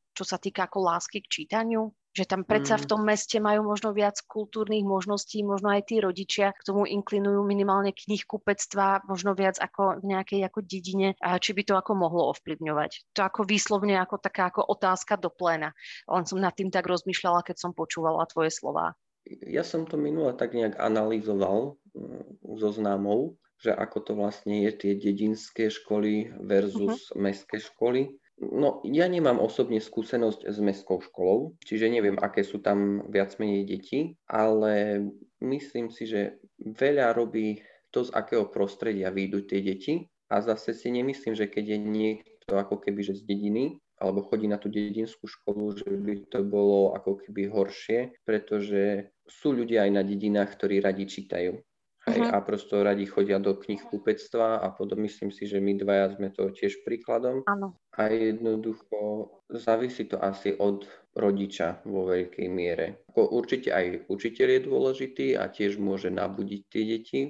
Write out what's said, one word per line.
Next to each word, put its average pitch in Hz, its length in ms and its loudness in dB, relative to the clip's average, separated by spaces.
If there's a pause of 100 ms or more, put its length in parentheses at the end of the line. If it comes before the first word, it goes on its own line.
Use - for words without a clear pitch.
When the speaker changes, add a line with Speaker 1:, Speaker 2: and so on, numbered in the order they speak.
(120)
Speaker 1:
čo 190 120 -10
sa 185 120 -4
týka 196 320 -4
ako 196 160 0
lásky 175 400 0
k - 160 -6
čítaniu? 220 560 -2 (160)
Že 190 160 -2
tam 190 160 0
predsa 214 320 4
v - 80 -2
Speaker 2:
Mm. 139 80 -8
Speaker 1:
tom 214 80 2
meste 214 400 2
majú 214 240 4
možno 208 320 -2
viac 208 320 2
kultúrnych 214 560 -2
možností, 196 560 -2
možno 202 320 0
aj 202 160 2
tí 220 160 2
rodičia 196 480 0
k - 160 -14
tomu 202 160 2
inklinujú 202 560 0
minimálne 196 560 2 (320)
knihkupectva, 196 800 0
možno 190 240 0
viac 190 240 2
ako 190 480 0
v - 0 -
nejakej 196 400 -2
ako 196 160 -4
dedine. 190 640 -2
A 180 160 2
či 190 160 -2
by - 80 -2
to 202 160 2
ako 202 160 -2
mohlo 165 320 2
ovplyvňovať? 156 840 -4
To 202 100 2
ako 190 240 0
výslovne 202 480 2
ako 185 240 0
taká 185 320 -2
ako - 160 0
otázka 190 480 2
do 175 160 -4
pléna. 160 400 -2 (320)
Len 170 240 0
som 190 80 -4
nad 190 160 2
tým 190 160 -4
tak 180 160 0
rozmýšľala, 175 560 2
keď 175 160 -8
som 175 160 -6
počúvala 160 560 0
tvoje 160 240 0
slová. 139 400 -2 (360)
Speaker 2:
Ja - 320 -4
som 165 240 -4
to 156 160 -4
minule 147 320 0
tak 120 240 -2
nejak 110 240 0
analyzoval, 107 960 2 (160)
mm, - 640 -14
so 107 160 2
známou, 104 640 0 (240)
že 107 160 0
ako - 240 -4
to - 140 -6
vlastne 104 500 0
je 107 80 4
tie 101 220 0
dedinské 107 760 0
školy 107 720 0
versus 101 720 0
Speaker 1:
Mhm. - 80 -6
Speaker 2:
mestské 101 400 -2
školy. 127 560 0 (220)
No, - 480 0
ja 147 180 4
nemám 160 380 4
osobne 113 400 2
skúsenosť 113 640 -2
s 104 160 -6
mestskou 98 400 0
školou, 107 580 0
čiže 110 300 0
neviem, 104 260 4
aké 95 240 0
sú 101 220 -4
tam 101 480 2
viac 98 260 -2
menej 101 300 0
deti, 131 480 -4 (160)
ale 107 720 2 (400)
myslím 127 480 -4
si, 117 160 -10
že 104 320 -2 (180)
veľa 131 560 2
robí 110 460 0 (320)
to, 123 160 0
z - 80 -12
akého 107 320 2
prostredia 98 640 -2
vyjdú 98 340 -2
tie 98 160 -2
deti. 98 340 -2 (360)
A 101 100 4
zase 110 320 -2
si 113 160 -6
nemyslím, 123 460 -2
že 107 160 -2
keď 107 240 -2
je 107 60 0
niekto 107 760 -2
ako 98 240 0
keby, 101 240 -4
že 98 160 -4
z - 80 -14
dediny, 104 500 0 (220)
alebo 95 240 0
chodí 107 240 -2
na 104 80 2
tú 101 160 -4
dedinskú 104 560 -4
školu, 104 480 -6
že 101 160 -8
by 101 400 -4
to 101 160 0
bolo 101 480 6
ako 98 240 -2
keby 101 320 -6
horšie, 110 720 -2
pretože 101 880 0 (160)
sú - 240 -2
ľudia 117 320 2
aj 101 80 4
na 98 160 4
dedinách, 101 480 0
ktorí 98 240 2
radi 98 260 0
čítajú. 90 540 -6 (480)
Hej, 233 180 2
Speaker 1:
Mhm. 233 60 0
Speaker 2:
a 202 100 2
prosto 104 400 -2
radi 101 240 2
chodia 101 320 2
do 98 160 2
knihkupectva 107 1120 -2
a 95 80 -2
potom 104 320 -4
myslím 101 260 -6
si, 101 160 -8
že 101 160 -2
my 98 160 2
dvaja 98 380 2
sme 98 160 -6
to 95 180 -2
tiež - 320 -4
príkladom. 120 640 -2
Speaker 1:
Áno. 196 300 -4 (180)
Speaker 2:
A 107 160 0
jednoducho 110 880 -2 (540)
závisí 113 560 -2
to 101 100 -4
asi 98 400 -2
od 101 300 0 (260)
rodiča 98 720 0
vo 98 220 -2
veľkej 90 420 -2
miere. 87 640 -2
Ako - 180 4
určite 123 460 0
aj 90 340 -2
učiteľ 113 400 0
je 131 140 6
dôležitý 131 720 -2
a 101 160 -2
tiež 101 260 -2
môže 98 320 -2
nabudiť 98 520 -4 (100)
tie 110 160 -2
deti. 113 420 -4